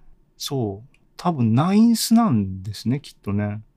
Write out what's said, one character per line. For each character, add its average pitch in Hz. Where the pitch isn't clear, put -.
そ 113
う、 -
多 175
分 120
ナ 165
イ 208
ン 233
ス -
な 226
ん 95
で 104
す -
ね、 135
き -
っ -
と 101
ね。 104